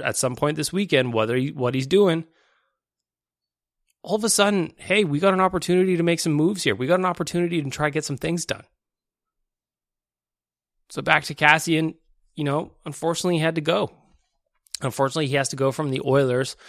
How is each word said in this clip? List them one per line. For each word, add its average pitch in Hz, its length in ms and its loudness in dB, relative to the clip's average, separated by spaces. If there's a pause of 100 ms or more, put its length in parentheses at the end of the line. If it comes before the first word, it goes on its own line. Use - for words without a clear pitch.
at 139 120 -2
some 127 200 -2
point 151 200 -2
this 151 160 -4
weekend 139 420 0
whether 110 220 0
he, 135 160 -2
what 127 220 -2
he's 131 120 -2
doing, 165 400 4 (1800)
all 208 140 -4
of 214 80 -2
a 226 40 0
sudden, 202 480 2
hey, 202 280 0
we 147 160 0
got 190 140 4
an 185 60 2
opportunity 185 560 2
to 165 60 0
make 170 180 2
some 165 120 0
moves 170 320 2
here. 120 100 2
We 120 120 -4
got 175 120 2
an 185 80 -2
opportunity 175 560 -2
to 139 80 -6
try 151 180 -2
to 143 60 -6
get 156 100 -4
some 143 140 -6
things 165 260 -4
done. - 200 -6 (2250)
So - 100 -10
back 156 240 2
to 151 100 -8
Kassian, 156 600 2 (400)
you 151 100 -6
know, 143 280 -4 (120)
unfortunately 165 520 -2
he 151 60 0
had 165 120 0
to 165 80 -4
go. 175 280 0 (920)
Unfortunately, 135 440 -2
he 131 80 -2
has 139 160 0
to 143 60 -10
go 135 160 0
from 151 180 -4
the 131 160 -2
Oilers 131 500 2 (120)